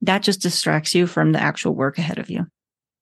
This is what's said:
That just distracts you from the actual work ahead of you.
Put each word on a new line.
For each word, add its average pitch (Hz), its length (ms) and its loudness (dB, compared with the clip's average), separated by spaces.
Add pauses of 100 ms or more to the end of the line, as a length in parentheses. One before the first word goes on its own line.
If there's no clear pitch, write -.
That 196 220 0
just 196 180 0
distracts 156 520 0
you 175 140 4
from 160 240 2
the 156 100 2
actual 151 320 0
work 135 240 -2
ahead 160 220 -4
of - 100 -10
you. 175 160 -4 (560)